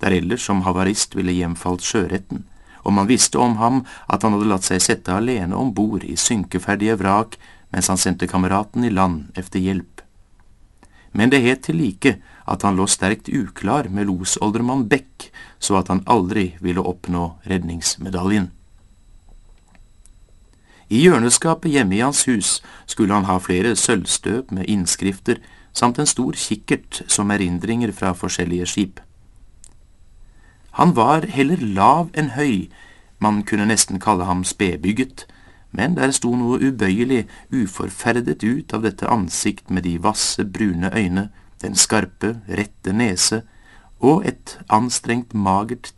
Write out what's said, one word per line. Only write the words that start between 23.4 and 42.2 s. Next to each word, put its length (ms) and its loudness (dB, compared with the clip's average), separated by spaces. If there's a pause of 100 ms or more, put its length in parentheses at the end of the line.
sølvstøp 720 -2
med 140 -4
innskrifter, 720 -2 (360)
samt 280 0
en 80 0
stor 240 -2
kikkert 760 -4
som 220 0
erindringer 640 0
fra 240 -2
forskjellige 480 -4
skip. 340 -2 (1800)
Han 180 6
var 320 4
heller 320 0
lav 560 4
enn 160 -2
høy, 360 0 (500)
man 240 2
kunne 260 0
nesten 320 0
kalle 240 2
ham 220 0
spedbygget, 800 -2 (440)
men 260 0
der 180 2
sto 180 0
noe 240 0
ubøyelig, 720 0 (260)
uforferdet 880 -2
ut 300 -2
av 140 -2
dette 220 -4
ansikt 600 -2
med 160 -2
de 160 -2
vasse, 440 -2
brune 500 -2
øyne, 320 -2 (340)
den 140 -6
skarpe, 720 -2